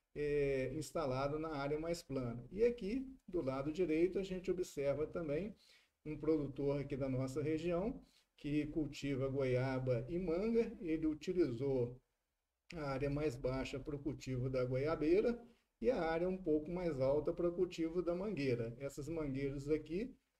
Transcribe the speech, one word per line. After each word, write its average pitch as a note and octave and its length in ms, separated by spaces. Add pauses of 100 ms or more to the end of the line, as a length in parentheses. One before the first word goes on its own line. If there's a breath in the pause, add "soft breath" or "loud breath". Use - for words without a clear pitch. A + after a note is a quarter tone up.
(160)
é, C#3 580
instalado C#3+ 640
na D#3+ 120
área C#3+ 280
mais E3+ 240
plana. B2 480
E G3+ 140
aqui, A#3+ 500 (140)
do F3 140
lado C#3 280
direito, F3 480
a G3 40
gente F#3 280
observa D3+ 560
também E3+ 480 (520 soft breath)
um D3+ 100
produtor C#3+ 640
aqui C#3 160
da C3+ 140
nossa C3 320
região, E3+ 580 (360 soft breath)
que D3 320
cultiva C3+ 600
goiaba B2+ 800
e E3+ 100
manga. G3+ 600
Ele D#3+ 260
utilizou C#3 920 (800)
a D3+ 160
área C3+ 180
mais C#3+ 280
baixa C3 420
pro C#3+ 220
cultivo C3 500
da B2+ 140
goiabeira D#3+ 760 (400 loud breath)
e A3+ 100
a B3 100
área E3 280
um F#3 80
pouco D#3 320
mais E3+ 320
alta C#3+ 320
para F3 200
cultivo F3 500
da E3+ 140
mangueira. C3+ 640
Essas C#3 280
mangueiras C#3+ 640
aqui D#3+ 420 (280)